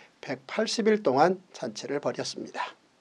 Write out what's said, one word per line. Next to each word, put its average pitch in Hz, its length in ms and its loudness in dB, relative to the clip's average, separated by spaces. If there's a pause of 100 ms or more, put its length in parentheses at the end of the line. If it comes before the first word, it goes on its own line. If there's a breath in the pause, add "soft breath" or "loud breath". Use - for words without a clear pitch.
(220 soft breath)
백팔십 220 680 -4
일 214 160 4
동안 160 380 6 (100)
잔치를 131 480 -6
벌였습니다. - 800 -6 (220)